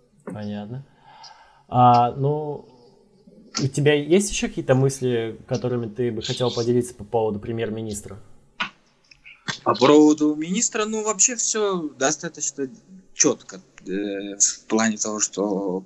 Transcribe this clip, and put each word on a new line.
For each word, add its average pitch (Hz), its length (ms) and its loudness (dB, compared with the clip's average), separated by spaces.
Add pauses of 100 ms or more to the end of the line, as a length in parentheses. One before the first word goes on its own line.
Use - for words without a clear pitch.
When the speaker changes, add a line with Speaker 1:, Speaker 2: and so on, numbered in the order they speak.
(240)
Speaker 1:
понятно. 104 600 -10 (840)
А, 120 480 6
ну, 147 480 -4 (1000)
у 135 60 0
тебя 147 260 2
есть 160 360 2
ещё - 180 -4
какие-то 143 260 0
мысли, 123 600 0 (120)
которыми 120 380 -2
ты 120 240 -2
бы 110 120 -6
хотел 123 280 -2
поделиться 120 440 0
по 104 100 -16
поводу 110 360 0
премьер-министра? 107 800 -6 (1500)
Speaker 2:
По 113 100 2
поводу 151 600 6
министра, 214 520 -4
ну, 220 180 -4
вообще 214 320 0
всё 196 640 -2
достаточно 139 680 -4 (460)
чётко, 117 460 0 (260)
э, 101 520 -6
в - 300 -2
плане 110 280 2
того, 107 240 -6
что 95 640 -2